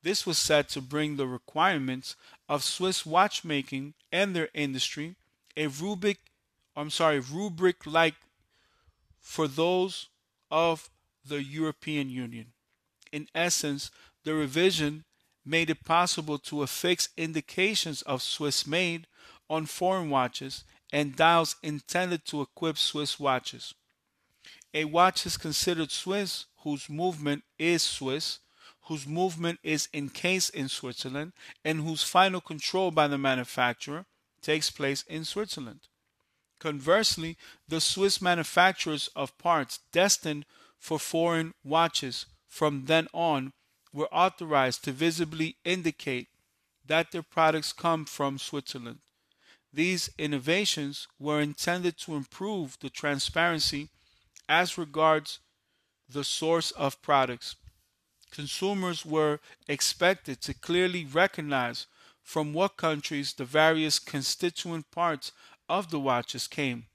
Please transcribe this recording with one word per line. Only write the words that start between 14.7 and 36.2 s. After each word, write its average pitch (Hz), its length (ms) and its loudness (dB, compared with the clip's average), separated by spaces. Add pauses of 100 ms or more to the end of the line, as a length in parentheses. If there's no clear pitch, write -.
made 160 260 2
it 156 140 -2
possible 165 540 2
to 147 240 -4
affix 175 540 0
indications 165 840 -2
of 131 200 -4
Swiss - 440 -2
made 170 400 -2 (420)
on 156 180 -2
foreign 180 420 -2
watches 135 560 -2 (280)
and 143 240 -2
dials 165 460 6
intended 165 640 -2
to 147 160 -4
equip 156 340 -4
Swiss - 440 -2
watches. 127 540 -2 (1000)
A 156 100 0
watch 170 420 4
is 175 100 -2
considered 160 540 0
Swiss - 560 -4 (120)
whose 147 300 -4
movement 147 560 -2 (140)
is 165 240 2
Swiss, - 560 -4 (480)
whose 147 200 -8
movement 170 560 -2
is 156 300 -2
encased 175 600 -2
in 135 140 -4
Switzerland, 139 640 -8 (320)
and 156 160 0
whose 156 220 -4
final 185 380 4
control 180 500 -2
by 156 180 4
the 143 100 0
manufacturer 131 880 0 (340)
takes 156 300 0
place 139 380 -4
in 160 160 -8
Switzerland. 156 560 -8 (800)